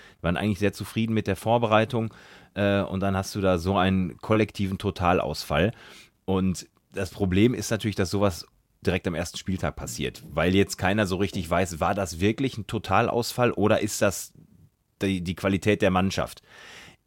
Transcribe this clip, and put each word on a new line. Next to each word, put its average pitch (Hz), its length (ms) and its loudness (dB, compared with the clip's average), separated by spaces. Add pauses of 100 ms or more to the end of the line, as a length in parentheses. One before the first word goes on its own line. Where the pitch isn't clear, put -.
(220)
Wir 82 60 -2
waren 87 100 0
eigentlich 95 220 -2
sehr 98 140 2
zufrieden 110 400 -4
mit 110 140 -2
der 98 80 0
Vorbereitung, 110 800 0 (420)
äh, 101 260 2
und 92 200 -4
dann 98 140 0
hast 98 200 -4
du 104 60 -2
da 92 180 4
so 95 180 2
einen 92 400 2
kollektiven 104 600 0
Totalausfall. 92 960 0 (520)
Und 95 420 0 (260)
das 92 160 -6
Problem 101 440 4
ist 107 160 -6
natürlich, 107 280 -2
dass 92 120 0
sowas 101 380 -2 (360)
direkt 90 220 0
am 90 100 -2
ersten 85 220 -6
Spieltag 92 380 -4
passiert, 64 560 -8
weil 82 240 2
jetzt 98 220 2
keiner 101 280 2
so 92 120 -2
richtig 92 320 -2
weiß, 87 320 0
war 90 120 0
das 92 280 -4
wirklich 113 360 0
ein 101 80 -8
Totalausfall 113 840 0
oder 104 300 2
ist - 200 -4
das - 300 -2 (680)
die, 98 200 0
die 87 140 -4
Qualität 98 460 2
der 98 100 6
Mannschaft? 92 500 0 (640)